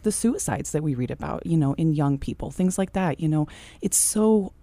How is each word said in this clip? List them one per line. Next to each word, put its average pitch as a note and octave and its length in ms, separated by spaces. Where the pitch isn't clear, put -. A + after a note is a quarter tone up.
the G#3+ 80
suicides A3+ 640
that D3+ 100
we D3 100
read B2 160
about, - 360
you E3 100
know, C#3 200
in D#3+ 180
young C#3+ 240
people, - 340
things F#3 260
like F#3+ 160
that. F#3 280
You D#3+ 80
know, D3+ 180
it's - 160
so, G#3+ 540